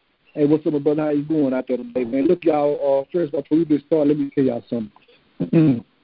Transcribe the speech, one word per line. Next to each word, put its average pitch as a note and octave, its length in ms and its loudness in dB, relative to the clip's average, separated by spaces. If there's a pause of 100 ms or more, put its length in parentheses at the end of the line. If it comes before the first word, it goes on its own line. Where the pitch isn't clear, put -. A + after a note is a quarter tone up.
(340)
Hey, D3+ 100 -2
what's D3+ 240 2
up, D#3 60 -2
my D3 60 -2
brother? D3+ 240 0
How D3+ 80 -2
you D3 120 -2
doing D3+ 300 0
out B2+ 160 -4
there B2+ 80 -2
today, B2 260 -6
man? C3+ 240 -2
Look, F3 160 0
y'all, D3 560 0
uh, C3+ 140 -6
first E3 200 -2
off, D3+ 100 -4
before D#3 160 0
we E3+ 40 2
get D3+ 220 -2
started, D3 240 2
let D3 80 2
me C#3 180 -4
tell C#3 80 2
y'all A#2+ 260 -2
something. B2 1160 -2
<clears throat> - 60 -20 (100)